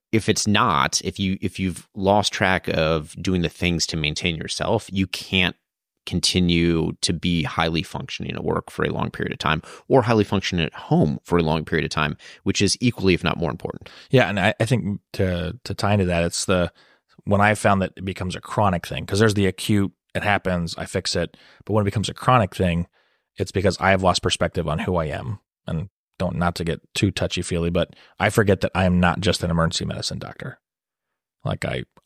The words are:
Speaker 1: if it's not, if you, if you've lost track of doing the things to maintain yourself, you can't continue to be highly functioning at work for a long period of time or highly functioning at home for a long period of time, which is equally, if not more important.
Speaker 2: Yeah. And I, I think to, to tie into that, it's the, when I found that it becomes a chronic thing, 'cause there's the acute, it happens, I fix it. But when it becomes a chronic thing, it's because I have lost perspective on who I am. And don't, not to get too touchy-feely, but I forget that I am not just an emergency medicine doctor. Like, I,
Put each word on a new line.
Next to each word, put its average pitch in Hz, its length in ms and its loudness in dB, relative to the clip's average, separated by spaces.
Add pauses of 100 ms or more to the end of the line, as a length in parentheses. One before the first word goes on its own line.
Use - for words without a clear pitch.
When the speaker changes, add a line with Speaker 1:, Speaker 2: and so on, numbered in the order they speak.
(120)
Speaker 1:
if 110 160 2
it's - 180 0
not, 101 580 2
if - 140 -6
you, 95 240 0
if - 160 -4
you've 92 360 -4
lost 98 380 2
track 92 360 0
of 80 520 0
doing 92 220 0
the 82 60 0
things 85 400 0
to - 80 -6
maintain 78 400 -2
yourself, - 540 -4
you 95 180 0
can't - 480 0 (500)
continue 85 840 2 (100)
to - 100 0
be 85 300 0
highly 82 400 -2
functioning - 500 -10
at - 120 -8
work 85 260 -4
for - 140 -4
a 76 80 0
long 78 180 -4
period - 220 -6
of - 60 -12
time 78 240 -2 (260)
or 135 120 6
highly 110 240 4
functioning 92 400 -2
at - 100 -6
home 80 500 0
for 87 140 2
a 85 40 4
long 78 220 0
period 78 200 -2
of 76 60 -4
time, 76 260 0 (280)
which 98 180 0
is 95 180 2
equally, 95 340 2
if 80 100 0
not 80 120 0
more 80 140 -2
important. - 400 -10 (200)
Speaker 2:
Yeah. 120 180 6
And 101 100 -4
I, 95 220 2
I 113 40 2
think 101 360 0 (140)
to, 90 500 -2
to 101 100 -6
tie 104 200 0
into 98 120 4
that, 85 160 2
it's - 220 -2
the, 90 280 2 (520)
when 98 160 2
I 104 140 6
found 101 280 4
that 90 140 -4
it 92 80 -10
becomes 92 320 -6
a 87 40 -12
chronic 95 460 0
thing, 73 180 -8
'cause 98 140 0
there's 107 160 6
the 101 120 2
acute, 98 460 0 (220)
it 92 80 -4
happens, 90 560 0
I - 80 -8
fix - 300 -4
it. 85 200 -4 (280)
But - 80 -6
when 107 100 2
it 98 40 0
becomes 98 220 -2
a - 60 -8
chronic 120 400 0
thing, 87 320 0 (500)
it's 98 140 -4
because 92 300 0
I 95 100 4
have 95 140 4
lost 87 180 2
perspective 87 460 -2
on 76 100 0
who 98 160 -2
I 82 120 0
am. 104 340 -8 (260)
And 82 220 -4 (320)
don't, 90 160 -2
not 87 180 0
to 87 100 -6
get 82 160 -4 (140)
too 101 160 2
touchy-feely, 85 600 -2
but 85 260 -2 (240)
I 101 100 4
forget 101 300 4
that - 160 -2
I 95 80 2
am 90 160 4
not 87 180 4
just - 240 0
an 87 80 -2
emergency 82 340 0
medicine - 360 -8
doctor. - 400 -14 (840)
Like, 95 200 -4
I, 64 180 -4 (240)